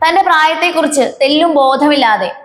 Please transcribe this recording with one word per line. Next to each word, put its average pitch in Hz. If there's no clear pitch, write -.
തന്റെ 359
പ്രായത്തെക്കുറിച്ച് 320
തെല്ലും 302
ബോധമില്ലാതെ 269